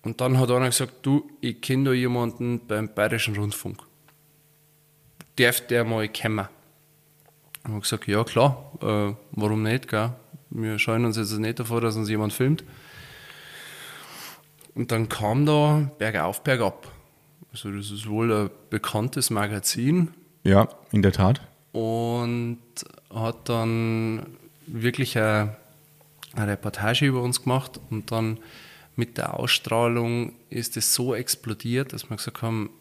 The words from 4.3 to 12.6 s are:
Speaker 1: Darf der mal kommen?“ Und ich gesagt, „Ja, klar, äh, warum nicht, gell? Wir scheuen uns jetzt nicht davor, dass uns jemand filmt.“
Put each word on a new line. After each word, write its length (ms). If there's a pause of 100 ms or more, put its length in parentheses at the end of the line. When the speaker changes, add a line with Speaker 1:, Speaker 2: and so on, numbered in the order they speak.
Speaker 1:
Darf 300
der 180
mal 240
kommen?“ 400 (1160)
Und 120
ich 60
gesagt, 260
„Ja, 160
klar, 480 (100)
äh, 320 (180)
warum 300
nicht, 260
gell? 240 (380)
Wir 280
scheuen 280
uns 100
jetzt 220
nicht 220
davor, 200
dass 160
uns 140
jemand 240
filmt.“ 280 (2000)